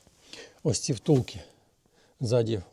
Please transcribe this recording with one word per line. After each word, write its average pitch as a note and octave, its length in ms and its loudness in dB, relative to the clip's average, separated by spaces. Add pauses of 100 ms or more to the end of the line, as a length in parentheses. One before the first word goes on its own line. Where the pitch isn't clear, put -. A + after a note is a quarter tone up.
(640)
ось B2+ 160 0
ці - 140 -4
втулки B2 480 2 (800)
ззаді. A2+ 420 0 (100)